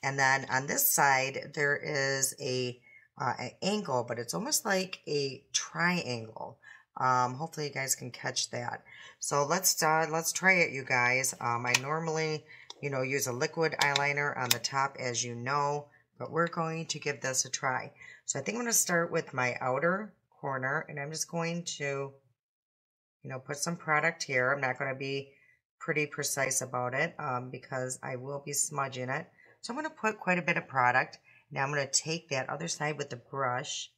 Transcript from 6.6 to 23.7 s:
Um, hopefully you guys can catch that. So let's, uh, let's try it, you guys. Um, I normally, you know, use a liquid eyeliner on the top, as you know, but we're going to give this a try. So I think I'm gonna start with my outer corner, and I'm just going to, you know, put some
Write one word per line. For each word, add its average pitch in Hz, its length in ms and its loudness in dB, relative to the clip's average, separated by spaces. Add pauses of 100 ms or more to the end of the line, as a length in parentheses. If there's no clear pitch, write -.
Um, 127 380 4
hopefully 151 340 -6
you 143 40 -8
guys 135 220 0
can 127 160 -10
catch - 400 -4
that. 120 340 -6 (340)
So 143 280 2
let's, 180 360 4
uh, 160 280 6
let's 160 220 0
try 185 220 6
it, 170 180 4
you 131 120 -4
guys. 127 560 4
Um, 120 240 0
I 123 160 2
normally, 156 640 -2 (380)
you 143 80 -2
know, 135 120 0
use 131 240 0
a 127 60 -2
liquid 156 480 0
eyeliner 143 560 2
on 127 140 0
the 123 80 6
top, 135 400 0
as 123 260 -2
you 120 100 -6
know, 143 540 0 (300)
but 127 120 -8
we're 165 180 2
going 165 380 -4
to 156 120 -6
give 143 220 -4
this 131 240 0
a 127 60 -10
try. 127 420 -2 (340)
So - 120 -4
I 139 40 -4
think 208 140 -2
I'm 240 60 -2
gonna 240 100 0
start 170 380 4
with 165 220 -2
my 127 280 2
outer 170 520 0 (300)
corner, 139 460 -2
and 151 100 -8
I'm 143 140 -6
just 156 180 -4
going 170 320 -2 (160)
to, 139 340 -4 (1080)
you 135 80 -12
know, 131 80 -8
put 143 180 -8
some 170 200 -2